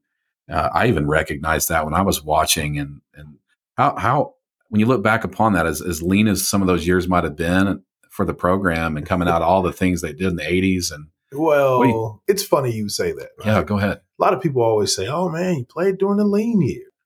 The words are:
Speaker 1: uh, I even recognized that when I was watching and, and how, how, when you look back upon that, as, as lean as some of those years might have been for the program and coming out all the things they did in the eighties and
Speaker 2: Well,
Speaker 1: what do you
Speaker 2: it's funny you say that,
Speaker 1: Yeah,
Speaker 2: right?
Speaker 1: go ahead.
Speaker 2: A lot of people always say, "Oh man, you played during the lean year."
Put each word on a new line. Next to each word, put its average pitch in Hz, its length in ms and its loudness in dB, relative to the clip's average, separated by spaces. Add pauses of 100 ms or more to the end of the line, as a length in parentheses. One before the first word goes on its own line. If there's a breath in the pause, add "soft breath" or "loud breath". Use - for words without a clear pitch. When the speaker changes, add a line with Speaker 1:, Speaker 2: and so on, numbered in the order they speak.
(500)
Speaker 1:
uh, 78 240 -2
I 98 140 2
even 78 200 2
recognized 76 640 -2
that 80 140 0
when 78 100 -6
I 90 80 2
was 85 220 0
watching 76 560 -2
and, 71 220 -10 (140)
and 76 200 -20 (420)
how, 135 200 0
how, 131 380 -2 (340)
when 107 100 0
you 107 60 4
look 117 180 2
back 110 220 2
upon 110 280 0
that, 82 120 2
as, 78 160 -2
as 82 220 -6
lean 98 260 4
as 92 180 0
some 101 140 0
of 92 60 2
those 85 200 2
years 90 200 2
might 90 180 2
have 73 100 -6
been 90 460 0 (280)
for - 160 -4
the 80 80 -2
program 85 640 0
and 73 100 -6
coming 87 220 0
out 82 140 2
all 92 200 4
the 85 120 0
things 90 280 0
they 80 120 -6
did 90 140 -4
in 87 100 0
the 76 120 -8
eighties 92 420 0
and 76 160 -16 (260)
Speaker 2:
Well, 147 460 2
Speaker 1:
what 127 60 6
do 131 60 4
you 110 360 -6
Speaker 2:
it's 196 160 0
funny 135 280 0
you 110 180 -4
say 92 220 -2
that, 69 180 -12 (140)
Speaker 1:
Yeah, 107 140 2
Speaker 2:
right? 85 80 2
Speaker 1:
go 104 120 0
ahead. 98 240 -2 (180)
Speaker 2:
A - 20 -10
lot 185 120 4
of - 80 -4
people 131 200 0
always 107 340 2
say, 95 120 -4
"Oh 175 200 -4
man, 175 300 -4
you 120 80 -6
played 190 320 -2
during 196 200 0
the 208 60 2
lean 208 380 2
year." 113 240 -2 (200)